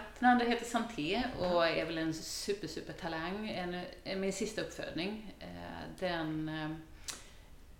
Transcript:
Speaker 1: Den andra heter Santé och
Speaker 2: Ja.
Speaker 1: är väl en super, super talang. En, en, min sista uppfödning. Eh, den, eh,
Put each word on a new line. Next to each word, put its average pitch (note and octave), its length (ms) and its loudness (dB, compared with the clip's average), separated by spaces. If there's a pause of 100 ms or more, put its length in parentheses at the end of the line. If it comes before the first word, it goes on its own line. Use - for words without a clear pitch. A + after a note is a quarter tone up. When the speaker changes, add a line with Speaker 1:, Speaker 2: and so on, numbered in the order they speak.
(200)
Speaker 1:
Den B3 100 10
andra A#3+ 160 8
heter A#3 200 4
Santé A3 580 2 (160)
och F3+ 60 2
Speaker 2:
Ja. F3 220 8
Speaker 1:
är D#3+ 180 4
väl E3 120 -2
en D#3+ 160 2
super, - 540 -2
super - 260 -8
talang. F3+ 560 -2
En, F3+ 320 -2 (220)
en, F#3+ 160 -2
min F#3+ 140 2
sista G3+ 280 -2
uppfödning. G3 800 -4
Eh, F3+ 80 -10 (520)
den, D#3 500 0
eh, D#3 200 -2 (1080)